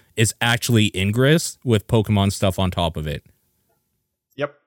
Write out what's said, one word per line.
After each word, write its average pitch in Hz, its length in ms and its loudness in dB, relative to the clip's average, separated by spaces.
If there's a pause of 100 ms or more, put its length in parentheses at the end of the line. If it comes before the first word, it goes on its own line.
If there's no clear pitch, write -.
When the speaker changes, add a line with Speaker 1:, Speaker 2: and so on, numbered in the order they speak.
(160)
Speaker 1:
is 110 260 2
actually 117 540 2
Ingress 127 680 0
with 113 240 0
Pokemon 101 440 2
stuff - 260 -2
on 92 140 0
top 85 260 -4
of 78 80 -8
it. 73 180 -8 (1120)
Speaker 2:
Yep. 143 180 -8 (120)